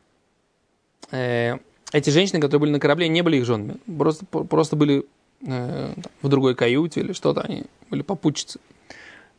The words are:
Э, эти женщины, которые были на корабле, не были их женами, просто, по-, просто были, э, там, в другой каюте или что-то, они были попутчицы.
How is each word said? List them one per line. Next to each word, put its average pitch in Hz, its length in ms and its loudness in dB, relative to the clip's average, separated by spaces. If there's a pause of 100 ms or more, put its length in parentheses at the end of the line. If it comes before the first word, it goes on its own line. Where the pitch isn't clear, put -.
(1120)
Э, 123 480 -2 (340)
эти 147 180 2
женщины, 180 300 2
которые 143 200 2
были 151 100 2
на 143 100 0
корабле, 160 280 2
не 170 140 2
были 160 160 4
их 123 60 2
женами, 113 320 -2 (220)
просто, 156 280 0
по-, 160 180 -4
просто 160 320 0
были, 143 300 2 (380)
э, 135 500 -6
там, - 180 -14 (100)
в 139 60 -2
другой 135 260 4
каюте 131 460 0
или - 120 -4
что-то, 143 280 -2
они - 240 -6 (260)
были 143 120 -4
попутчицы. - 580 -4 (800)